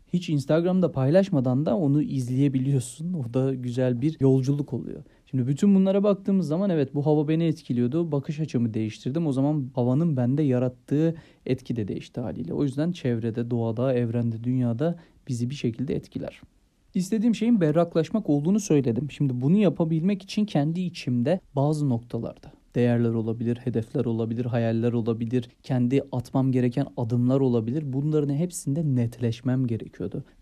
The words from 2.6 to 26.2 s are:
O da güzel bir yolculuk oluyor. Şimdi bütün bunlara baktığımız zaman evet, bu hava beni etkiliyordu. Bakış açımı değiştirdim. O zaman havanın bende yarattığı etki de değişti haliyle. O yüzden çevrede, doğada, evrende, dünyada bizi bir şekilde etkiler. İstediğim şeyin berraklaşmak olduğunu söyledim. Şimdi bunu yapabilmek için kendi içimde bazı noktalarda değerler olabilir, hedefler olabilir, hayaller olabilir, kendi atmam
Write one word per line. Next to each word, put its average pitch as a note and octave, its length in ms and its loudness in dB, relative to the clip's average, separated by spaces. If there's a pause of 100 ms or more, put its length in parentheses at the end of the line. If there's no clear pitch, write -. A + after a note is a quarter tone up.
O A#2+ 200 -6
da C3 200 0
güzel B2 480 -2
bir D#3 180 0
yolculuk C3+ 540 2
oluyor. - 300 -8 (220)
Şimdi B2+ 220 -2
bütün G3 280 4
bunlara F#3+ 280 4
baktığımız G3 440 2
zaman F3+ 220 0
evet, D3 260 0
bu C#3+ 100 0
hava D3+ 220 4
beni D#3+ 160 2
etkiliyordu. D3+ 680 -2
Bakış C#3+ 280 -4
açımı A#2+ 340 -2
değiştirdim. B2+ 540 -4
O C#3+ 40 0
zaman C3+ 440 0
havanın C3 420 2
bende B2+ 260 2
yarattığı C#3 720 0 (300)
etki - 300 -4
de G#2+ 120 -4
değişti - 340 -8
haliyle. A#2+ 320 -8
O D3 100 -2
yüzden C#3+ 280 -2
çevrede, A#2 600 -4
doğada, A#2 420 0
evrende, A#2 500 -2
dünyada B2+ 560 -2 (280)
bizi B2 220 -2
bir C#3+ 60 -10
şekilde B2+ 400 -4
etkiler. - 460 -10 (520)
İstediğim G#3+ 420 0
şeyin A3+ 260 4
berraklaşmak E3+ 680 2
olduğunu D3+ 300 2
söyledim. C#3 520 2
Şimdi B2+ 300 -2
bunu D3+ 160 4
yapabilmek F3 680 2
için - 220 -2
kendi E3 340 0
içimde D#3+ 600 -2 (160)
bazı D3 340 2
noktalarda A#2 640 -6 (240)
değerler A#2+ 340 2
olabilir, A2+ 480 -2
hedefler A#2 480 -2
olabilir, A2+ 400 -2
hayaller A#2 480 0
olabilir, A#2 560 -2 (140)
kendi B2+ 380 2 (100)
atmam C3 400 0